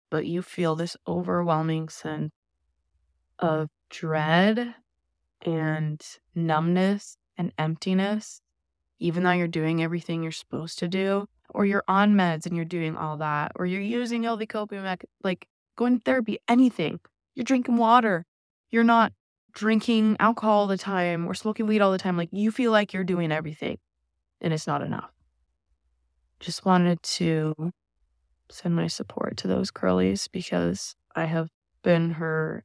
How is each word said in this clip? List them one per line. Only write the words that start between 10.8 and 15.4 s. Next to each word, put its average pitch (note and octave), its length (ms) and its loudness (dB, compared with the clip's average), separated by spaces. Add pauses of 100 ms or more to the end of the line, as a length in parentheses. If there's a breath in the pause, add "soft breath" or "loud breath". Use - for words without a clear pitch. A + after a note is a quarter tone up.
do, G3 380 -2 (240)
or - 140 0
you're G3+ 240 0
on G3+ 260 6
meds F3 320 2
and E3+ 100 -4
you're E3 80 -2
doing E3 320 -4
all D#3 200 -6
that, D3+ 400 -4
or - 100 -4
you're F#3 140 -2
using A#3 420 -2
healthy A3 240 -4
coping G#3+ 360 -8
mech-, F#3 220 -6 (180)
like, F#3 260 -4 (280)